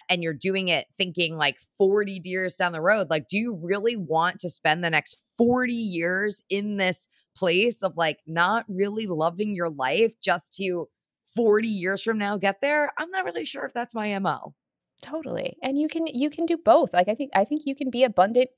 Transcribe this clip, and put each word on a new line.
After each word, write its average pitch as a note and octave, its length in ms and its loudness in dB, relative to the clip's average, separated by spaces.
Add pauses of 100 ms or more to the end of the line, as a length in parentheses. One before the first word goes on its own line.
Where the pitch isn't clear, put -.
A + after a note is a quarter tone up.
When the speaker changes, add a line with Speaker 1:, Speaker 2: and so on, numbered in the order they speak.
Speaker 1:
and F3+ 140 0
you're E3 100 -2
doing F#3+ 360 -2
it D#3+ 180 0 (100)
thinking, E3+ 400 -2
like, D3 240 0
forty G3 640 0
years F#3 320 -4
down F3 160 0
the D#3+ 80 -6
road, F#3 300 2
like, D#3 180 0
do F#3+ 80 -2
you A3 260 -2
really G3+ 340 0
want E3+ 440 0
to F3+ 80 -6
spend D#3+ 340 0
the E3+ 80 0
next - 460 -2
forty A#3+ 380 2
years F#3+ 760 -2
in G3+ 300 -2
this F#3 300 -2 (280)
place F#3+ 460 2
of, E3 160 -2
like, D#3+ 280 0
not F3+ 420 2
really G3+ 380 -2
loving F3 480 -2
your F3 140 -2
life D#3 540 0
just F3 320 -2
to F3+ 340 -4 (480)
forty A3+ 320 4
years F#3+ 340 -2
from A3+ 140 0
now G3+ 220 -2
get G3 240 0
there? D4 340 2
I'm E4 140 -6
not F#4 160 -2
really E4+ 180 -4
sure C#4 220 -8
if - 80 -10
that's A#3+ 200 -6
my G#3+ 180 -4
M G3 140 -2
O. D3 280 -4 (480)
Speaker 2:
Totally. - 600 -6
And C#4 160 -2
you D4+ 100 0
can, D#4+ 180 -4
you C#4 220 -2
can D#4+ 160 -6
do E4 140 -2
both. C#4+ 340 4
Like, F3+ 160 2
I G#3+ 60 0
think, C4+ 200 -6
I - 100 4
think D4 200 -4
you C#4 100 -2
can C4+ 160 -4
be A#3+ 140 2
abundant A3+ 540 4